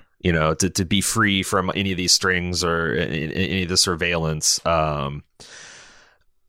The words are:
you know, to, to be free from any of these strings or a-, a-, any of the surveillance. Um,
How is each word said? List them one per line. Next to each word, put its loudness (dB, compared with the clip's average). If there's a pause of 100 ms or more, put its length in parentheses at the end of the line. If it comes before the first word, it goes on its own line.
(200)
you 2
know, 4
to, 0
to 0
be 0
free 2
from 0
any 0
of -4
these 0
strings 0
or 0
a-, 0
a-, -4
any -2
of -4
the 0
surveillance. 0
Um, 0 (1300)